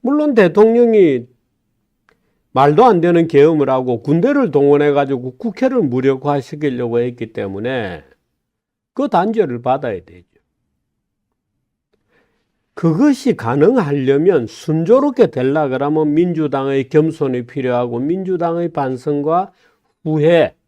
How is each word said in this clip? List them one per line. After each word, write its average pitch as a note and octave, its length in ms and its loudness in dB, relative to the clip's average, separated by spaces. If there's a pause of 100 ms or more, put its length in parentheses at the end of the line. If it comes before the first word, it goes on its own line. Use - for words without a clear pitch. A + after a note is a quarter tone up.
물론 D4 320 0
대통령이 G#3 920 4 (1200)
말도 D3 340 4
안 F#3 160 4
되는 E3+ 260 2
계엄을 D3 420 4
하고 B2+ 320 -2
군대를 A3 480 0
동원해가지고 C#3+ 880 0
국회를 A#3+ 460 -2
무력화시키려고 C3 1160 -4
했기 A#2+ 320 -6
때문에 G2+ 720 -8 (920)
그 C#4 140 -4
단죄를 F3 520 -2
받아야 B2 420 -4
되죠. F2 220 -20 (2500)
그것이 A3 580 0
가능하려면 C#3+ 1080 0
순조롭게 G#3 840 0
되려 C#3 360 -2
그러면 D3 460 -2
민주당의 C#3+ 760 -2
겸손이 D3 580 -2
필요하고 B2 500 -4
민주당의 E3+ 720 -4
반성과 D3 840 -4 (520)
후회 D#3 520 2 (120)